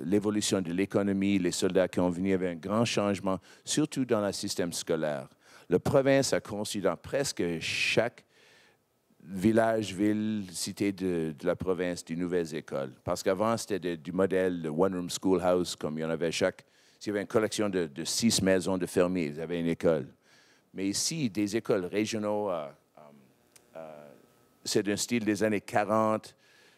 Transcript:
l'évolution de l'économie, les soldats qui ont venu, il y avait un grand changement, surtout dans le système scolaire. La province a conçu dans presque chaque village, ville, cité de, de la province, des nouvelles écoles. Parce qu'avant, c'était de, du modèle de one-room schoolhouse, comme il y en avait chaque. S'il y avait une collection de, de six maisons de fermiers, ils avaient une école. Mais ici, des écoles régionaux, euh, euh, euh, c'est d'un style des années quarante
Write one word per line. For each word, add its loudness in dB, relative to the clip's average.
l'évolution 2
de -4
l'économie, 2
les 2
soldats 2
qui -2
ont 4
venu, -2
il 4
y 4
avait -2
un -6
grand 0
changement, 0
surtout 0
dans 2
le 0
système -4
scolaire. -2
La 4
province 4
a 2
conçu -6
dans 0
presque -4
chaque 0
village, 2
ville, 0
cité -4
de, -2
de -4
la 2
province, -4
des -6
nouvelles -2
écoles. -6
Parce -4
qu'avant, 2
c'était -4
de, -4
du -10
modèle 2
de -4
one-room 0
schoolhouse, 2
comme -6
il -4
y -2
en -4
avait 0
chaque. -2
S'il -6
y -2
avait 0
une -6
collection 0
de, 0
de -10
six 2
maisons 4
de -2
fermiers, 0
ils -8
avaient -4
une 0
école. 2
Mais -4
ici, -2
des -2
écoles 0
régionaux, -2
euh, -4
euh, -20
euh, -16
c'est 0
d'un -2
style -2
des 0
années 0
quarante 0